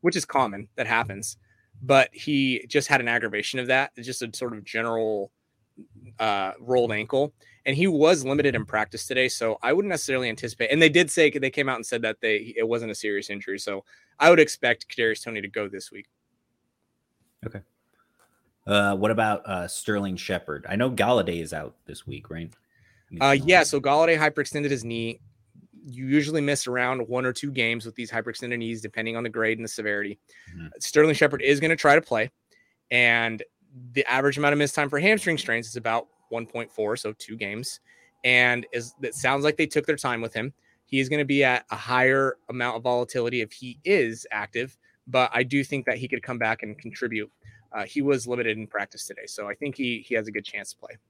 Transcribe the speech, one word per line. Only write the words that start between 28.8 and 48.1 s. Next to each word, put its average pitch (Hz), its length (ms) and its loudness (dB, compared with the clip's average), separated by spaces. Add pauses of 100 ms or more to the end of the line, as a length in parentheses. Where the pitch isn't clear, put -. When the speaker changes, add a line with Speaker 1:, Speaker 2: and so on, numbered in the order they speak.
Speaker 1:
depending 113 360 -6
on 117 60 -4
the 117 60 -4
grade 110 300 0
and 113 60 -8
the 110 40 -10
severity. 104 500 -6 (360)
Speaker 2:
Mm-hmm. 82 140 -14 (120)
Speaker 1:
Sterling 151 340 6
Shepard 139 280 4
is 139 180 6
gonna 160 160 2
try 143 180 6
to 160 60 8
play, 120 300 -2 (600)
and 117 520 4 (500)
the 135 180 2
average 135 280 2
amount 147 160 4
of 147 40 2
missed 147 160 0
time 147 140 0
for 143 100 -2
hamstring 190 380 2
strains 113 320 -4
is 113 80 -12
about 113 300 -2 (240)
one 113 160 -6
point 117 260 -10
four, 110 240 -2
so 107 220 -8
two 110 180 -14
games. 110 440 -8 (440)
And 123 480 4
is, 120 300 -8
it 123 120 -6
sounds 139 300 0
like 151 140 2
they 156 80 2
took 151 180 -2
their 151 120 0
time 120 260 -4
with 117 100 -8
him. 117 220 -6 (320)
He 135 140 0
is 131 100 -2
gonna 147 160 0
be 139 180 4
at 127 260 2
a 110 60 -6
higher 131 640 2 (100)
amount 123 300 -4
of 117 40 -10
volatility 120 600 -2
if 107 100 -8
he 127 320 -16
is 131 460 0
active, 113 480 -6 (280)
but 127 280 2
I 120 80 2
do 135 200 0
think 131 220 -6
that 113 140 -2
he 123 100 -8
could 120 140 -4
come 123 160 -8
back 113 240 -2
and 107 160 -12
contribute. 113 520 -8 (420)
Uh, 104 120 -6
he 143 160 -6
was 135 260 0